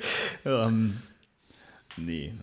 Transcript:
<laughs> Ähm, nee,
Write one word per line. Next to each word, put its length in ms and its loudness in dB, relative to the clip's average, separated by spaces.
<laughs> 40 -8
Ähm, 500 4
nee, 340 -6